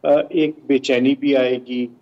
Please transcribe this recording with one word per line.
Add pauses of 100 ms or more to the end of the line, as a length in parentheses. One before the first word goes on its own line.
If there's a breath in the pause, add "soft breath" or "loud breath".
अ,
एक (120)
बेचैनी
भी
आएगी